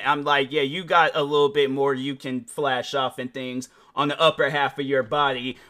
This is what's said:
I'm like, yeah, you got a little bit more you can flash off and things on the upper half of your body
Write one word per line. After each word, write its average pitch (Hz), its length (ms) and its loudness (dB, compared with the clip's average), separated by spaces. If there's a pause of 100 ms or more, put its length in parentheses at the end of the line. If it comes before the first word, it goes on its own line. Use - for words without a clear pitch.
I'm 147 180 0
like, 139 280 2
yeah, 147 100 0
you 147 220 -4
got 165 320 4
a 156 80 0
little 143 260 4
bit 139 220 2
more 139 240 2
you 135 200 -6
can 127 280 -8
flash 131 500 -4
off 131 240 -2
and 127 160 -8
things 127 360 -8 (260)
on 143 140 0
the 147 120 -2
upper 147 300 2
half 143 260 -2
of 143 80 -6
your 135 180 0
body 131 540 -2 (120)